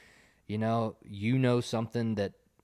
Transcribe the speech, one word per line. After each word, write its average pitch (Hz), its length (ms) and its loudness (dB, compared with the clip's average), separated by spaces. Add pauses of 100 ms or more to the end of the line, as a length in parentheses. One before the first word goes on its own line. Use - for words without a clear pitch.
(480)
you 104 100 -4
know, 113 480 0
you 104 340 0
know 123 220 4
something 117 540 -2
that 101 180 -2 (300)